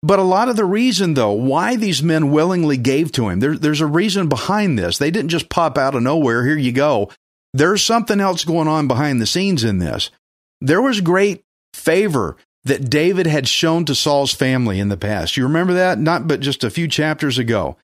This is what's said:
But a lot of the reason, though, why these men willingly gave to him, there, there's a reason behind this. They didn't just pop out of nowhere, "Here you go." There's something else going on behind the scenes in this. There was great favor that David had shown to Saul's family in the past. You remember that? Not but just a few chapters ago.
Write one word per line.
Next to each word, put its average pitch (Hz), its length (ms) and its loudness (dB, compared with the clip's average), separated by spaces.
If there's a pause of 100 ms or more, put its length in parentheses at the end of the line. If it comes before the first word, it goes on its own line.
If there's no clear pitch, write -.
But 190 160 4
a 196 60 2
lot 190 240 2
of 240 80 -2
the 214 80 0
reason, 196 500 2
though, 113 180 2
why 139 440 0
these 190 260 -2
men 156 300 2
willingly 160 440 2
gave 135 360 0
to 117 160 0
him, 90 100 0
there, 139 180 0
there's 151 240 0
a 160 60 0
reason 175 420 0
behind 185 480 0
this. 87 220 -2
They 147 140 0
didn't 170 180 -2
just 165 180 -4
pop 156 300 0
out 135 160 0
of 120 80 0
nowhere, 127 420 2
"Here 151 140 0
you 127 140 0
go." 131 380 0 (440)
There's 175 300 2
something 226 360 0
else 185 240 -2
going 160 240 0
on 151 200 0
behind 127 320 0
the 110 60 -2
scenes 180 360 0
in 107 160 0
this. 78 320 -4 (500)
There 156 220 2
was 254 180 0
great 185 440 0 (280)
favor 160 640 0 (280)
that 131 260 -2
David 170 380 2
had 147 180 0
shown 165 380 0
to 143 100 -2
Saul's 143 400 0
family 123 460 0
in 101 80 0
the 98 80 -2
past. 101 400 -4
You 131 80 0
remember 165 300 0
that? 185 260 0
Not 156 260 0
but 139 140 0
just 139 240 -4
a 113 60 -2
few 170 180 -4
chapters 151 500 -2
ago. 110 460 -2